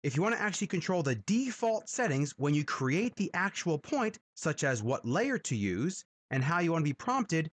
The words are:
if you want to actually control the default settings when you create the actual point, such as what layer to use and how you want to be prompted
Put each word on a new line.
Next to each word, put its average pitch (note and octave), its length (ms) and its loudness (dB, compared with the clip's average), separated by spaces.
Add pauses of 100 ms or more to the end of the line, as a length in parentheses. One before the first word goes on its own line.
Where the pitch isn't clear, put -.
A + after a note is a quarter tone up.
if C3+ 140 -2
you D#3+ 60 2
want A3 120 4
to - 60 -2
actually G3+ 260 -2
control F3+ 360 0
the C3+ 120 2
default A3+ 720 0
settings D3 500 0
when C#3+ 160 2
you D3 100 2
create D3 520 0
the G3 180 -2
actual F3 440 0
point, A3+ 400 -2 (160)
such - 300 -2
as B2+ 180 0
what A#2 240 -2
layer G#3+ 320 0
to - 180 -4
use G2+ 480 -2 (260)
and C3 120 0
how E3 180 2
you E3+ 120 2
want D#3+ 120 2
to D3 60 2
be C3+ 40 -2
prompted F3 600 -2